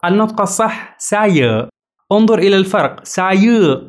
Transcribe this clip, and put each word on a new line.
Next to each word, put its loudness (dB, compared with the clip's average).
النطق 0
الصح -4
saya. 0
انظر 4
إلى 2
الفرق. -2
saya. 2